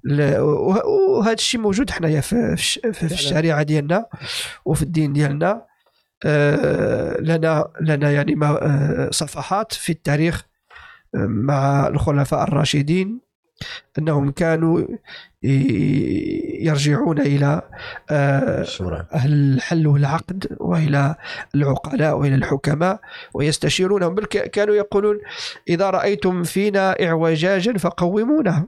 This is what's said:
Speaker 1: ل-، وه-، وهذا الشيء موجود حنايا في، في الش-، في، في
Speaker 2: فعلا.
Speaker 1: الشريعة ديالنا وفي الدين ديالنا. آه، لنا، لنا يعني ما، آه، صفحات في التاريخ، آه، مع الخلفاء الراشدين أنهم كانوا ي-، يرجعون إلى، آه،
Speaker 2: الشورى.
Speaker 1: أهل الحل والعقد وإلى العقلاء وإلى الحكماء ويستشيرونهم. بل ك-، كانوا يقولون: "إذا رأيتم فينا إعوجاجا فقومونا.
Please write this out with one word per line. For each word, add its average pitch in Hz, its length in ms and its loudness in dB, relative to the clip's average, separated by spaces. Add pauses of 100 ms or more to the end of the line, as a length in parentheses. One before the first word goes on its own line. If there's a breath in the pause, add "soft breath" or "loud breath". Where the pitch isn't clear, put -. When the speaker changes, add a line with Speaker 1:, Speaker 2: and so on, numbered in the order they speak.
Speaker 1:
ل-، 143 360 2
وه-، 151 460 2
وهذا 381 480 2
الشيء - 280 -2
موجود 208 280 0
حنايا 156 320 0
في، - 140 -4
في 233 180 0
الش-، - 260 -4
في، 220 140 -4
في - 140 -4
Speaker 2:
فعلا. 160 60 -2
Speaker 1:
الشريعة 151 500 0
ديالنا 156 420 0 (600 loud breath)
وفي 151 160 0
الدين 151 320 0
ديالنا. 151 480 0 (640)
آه، 147 960 2
لنا، 160 460 0 (140)
لنا 147 300 2
يعني 143 240 2
ما، 151 120 2
آه، 143 640 2
صفحات 185 640 -4
في - 180 -6
التاريخ، 156 520 0 (720 loud breath)
آه، 107 120 0
مع 139 600 2
الخلفاء 143 560 0
الراشدين 156 760 0 (800 loud breath)
أنهم 147 320 0
كانوا 165 500 2 (600 loud breath)
ي-، - 1160 0
يرجعون 147 580 2
إلى، 143 420 2 (480 loud breath)
آه، 143 520 0
Speaker 2:
الشورى. 82 520 -6
Speaker 1:
أهل 131 200 2
الحل 147 540 2
والعقد 147 720 0
وإلى 151 560 0 (400 loud breath)
العقلاء 147 600 0
وإلى 135 180 2
الحكماء 147 640 0 (340 loud breath)
ويستشيرونهم. 175 840 0
بل 208 100 -2
ك-، - 240 -4
كانوا 208 260 2
يقولون: 208 440 0 (500 loud breath)
"إذا 180 200 2
رأيتم 185 540 0
فينا 190 640 0
إعوجاجا 170 720 0
فقومونا. 190 880 0